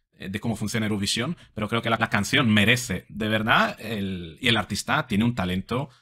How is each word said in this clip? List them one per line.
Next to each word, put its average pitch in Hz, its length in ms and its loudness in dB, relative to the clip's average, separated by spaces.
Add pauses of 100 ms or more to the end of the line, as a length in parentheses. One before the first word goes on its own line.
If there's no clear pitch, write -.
(120)
eh, - 160 -14
de 98 120 -6
cómo 113 160 -2
funciona 107 300 -2
Eurovisión, 107 500 -2 (160)
pero 107 160 -4
creo 117 140 0
que 117 80 -2
la, 113 80 2
la 113 120 0
canción 120 380 2
merece, 104 600 2
de 107 200 -4
verdad, 110 520 2
el, 95 600 -6
y - 80 0
el 113 80 4
artista 107 520 -2
tiene - 160 2
un 120 100 2
talento 95 560 -4 (120)